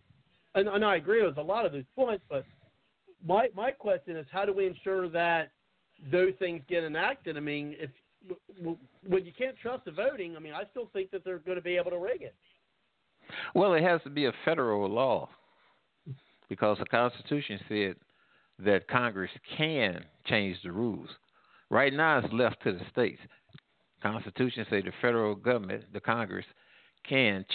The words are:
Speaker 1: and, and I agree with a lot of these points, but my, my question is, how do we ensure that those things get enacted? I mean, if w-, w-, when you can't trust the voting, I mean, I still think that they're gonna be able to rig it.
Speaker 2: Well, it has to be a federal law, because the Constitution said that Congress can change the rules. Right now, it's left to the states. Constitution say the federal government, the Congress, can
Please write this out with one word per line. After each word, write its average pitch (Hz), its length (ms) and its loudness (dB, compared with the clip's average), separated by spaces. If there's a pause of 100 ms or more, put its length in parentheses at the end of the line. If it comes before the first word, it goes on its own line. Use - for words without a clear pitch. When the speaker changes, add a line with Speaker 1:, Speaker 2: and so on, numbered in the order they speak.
(540)
Speaker 1:
and, 202 140 4
and 208 160 2
I 202 120 6
agree 196 280 4
with 151 140 0
a 151 40 -4
lot 202 220 0
of 170 80 0
these 139 120 -6 (100)
points, 233 340 0
but 135 160 -4 (800)
my, 202 300 4
my 220 160 -2
question 185 460 -2
is, 151 140 -10
how 190 140 -2
do 202 80 0
we 190 140 0
ensure 185 420 -2
that 165 420 0 (640)
those 185 260 4
things 170 300 -4
get 170 160 0
enacted? 165 520 -4
I 147 40 -6
mean, 147 380 -4
if 151 120 -10 (380)
w-, - 300 -14
w-, 170 200 -8 (280)
when 185 180 0
you 170 120 -16
can't 254 220 -6
trust 170 260 -8
the 165 80 -12
voting, 190 440 -4
I 156 40 -14
mean, 156 140 -12
I 175 160 -8
still 233 220 -10
think 190 200 -6
that 180 120 -8
they're 185 140 -6
gonna 180 220 -6
be 180 160 -2
able 175 160 0
to 175 60 -2
rig 196 240 -4
it. 117 120 -14 (1200)
Speaker 2:
Well, 190 200 4
it 156 80 6
has 170 200 4
to 143 80 -12
be 143 160 2
a 117 60 4 (120)
federal 113 440 2
law, 110 400 2 (1200)
because 104 300 2
the 104 60 -6
Constitution 120 720 0 (100)
said 101 280 0 (680)
that 98 220 4
Congress 110 440 -2 (260)
can 127 480 0 (220)
change 98 360 0
the 90 80 -10
rules. 98 380 -4 (640)
Right 135 220 6
now, 151 260 4
it's 110 140 0
left 113 300 2
to 107 100 2
the 87 200 -6
states. 120 280 0 (840)
Constitution 110 680 -2
say 98 120 2
the 92 100 -6 (100)
federal 117 320 2
government, 107 580 -2
the 101 60 -8
Congress, 98 460 -2 (640)
can 107 360 2 (100)